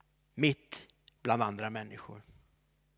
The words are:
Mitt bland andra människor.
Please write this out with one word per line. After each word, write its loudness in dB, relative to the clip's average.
Mitt 0
bland 2
andra -2
människor. -10